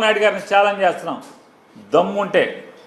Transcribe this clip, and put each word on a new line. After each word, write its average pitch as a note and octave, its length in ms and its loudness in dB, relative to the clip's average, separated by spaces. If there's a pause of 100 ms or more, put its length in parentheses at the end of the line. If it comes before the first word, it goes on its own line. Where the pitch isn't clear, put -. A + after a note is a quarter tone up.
నాయుడు G#3+ 200 0
గారిని G3 280 0
ఛాలెంజ్ G3+ 340 2
చేస్తున్నాం. E3 320 -2 (760)
దమ్ముంటే F#3+ 500 0 (440)